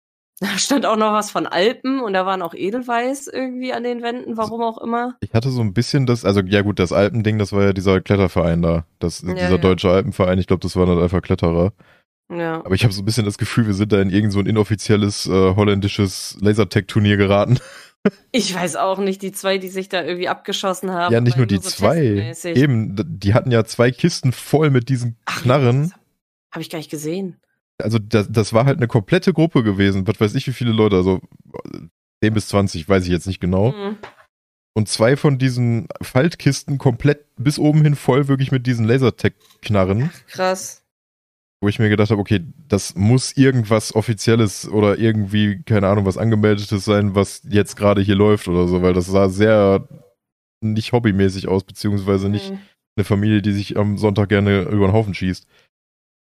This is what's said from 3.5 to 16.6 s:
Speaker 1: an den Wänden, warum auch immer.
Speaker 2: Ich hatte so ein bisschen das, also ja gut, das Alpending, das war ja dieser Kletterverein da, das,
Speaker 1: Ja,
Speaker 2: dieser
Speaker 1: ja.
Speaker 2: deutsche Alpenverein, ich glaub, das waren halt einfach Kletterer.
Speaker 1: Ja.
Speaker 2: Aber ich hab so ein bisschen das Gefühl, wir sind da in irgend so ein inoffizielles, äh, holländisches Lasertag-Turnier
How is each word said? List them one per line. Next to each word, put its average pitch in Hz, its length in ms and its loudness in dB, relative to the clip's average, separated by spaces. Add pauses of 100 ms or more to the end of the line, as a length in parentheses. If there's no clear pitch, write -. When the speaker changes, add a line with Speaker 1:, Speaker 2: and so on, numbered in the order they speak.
Speaker 1:
an 233 120 -6
den 240 180 -6
Wänden, 233 340 -8
warum 220 240 -6
auch 226 160 -4
immer. 240 440 -6
Speaker 2:
Ich - 120 -8
hatte 113 160 0
so 123 140 -2
ein 104 100 -2
bisschen 131 320 0
das, 120 220 -2
also 101 160 4
ja 95 180 2
gut, 101 180 -2
das 90 140 0
Alpending, 107 460 0
das 104 160 -2
war 101 80 2
ja 98 100 2
dieser 95 300 2
Kletterverein 87 580 0
da, 82 240 0 (140)
das, - 240 -6
Speaker 1:
Ja, 90 100 -6
Speaker 2:
dieser 180 200 0
Speaker 1:
ja. 92 40 4
Speaker 2:
deutsche 92 340 2
Alpenverein, 92 480 2
ich 92 80 -2
glaub, 90 140 0
das 90 160 -6
waren 90 140 2
halt 87 120 2
einfach 87 200 0
Kletterer. 87 500 0 (580)
Speaker 1:
Ja. 170 320 -6
Speaker 2:
Aber 185 120 -4
ich - 100 0
hab 101 80 2
so 95 80 -8
ein 95 60 -6
bisschen 110 180 -2
das 101 140 -4
Gefühl, 113 280 -2
wir 107 60 -2
sind 101 200 0
da 98 100 2
in 98 80 0
irgend 101 240 0
so 98 40 0
ein 101 60 -2
inoffizielles, 104 800 0
äh, 95 320 2
holländisches 101 840 0
Lasertag-Turnier 104 760 2